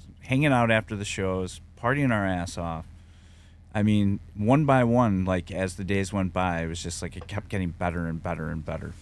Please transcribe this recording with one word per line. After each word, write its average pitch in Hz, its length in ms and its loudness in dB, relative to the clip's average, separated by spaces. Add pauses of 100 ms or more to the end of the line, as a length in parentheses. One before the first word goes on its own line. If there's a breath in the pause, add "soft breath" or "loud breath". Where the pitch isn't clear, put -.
(220)
hanging 139 300 2
out 120 180 6
after 110 260 2
the 98 80 -6
shows, 95 560 -2 (200)
partying 131 320 2
our 104 140 2
ass 87 320 -2
off. 82 280 -6 (880 soft breath)
I 107 80 2
mean, 104 380 4 (160)
one 123 280 4
by 131 200 4
one, 117 400 4
like, 92 260 -2
as 92 260 -2
the 98 80 -6
days 98 280 -2
went 95 200 -2
by, 90 300 0
it 82 60 -4
was 82 140 -6
just - 200 -8
like 82 140 -8
it - 100 -12
kept - 220 -8
getting 92 220 -2
better 85 360 -2
and 82 160 -6
better 82 280 -4
and 80 140 -8
better. 80 380 -8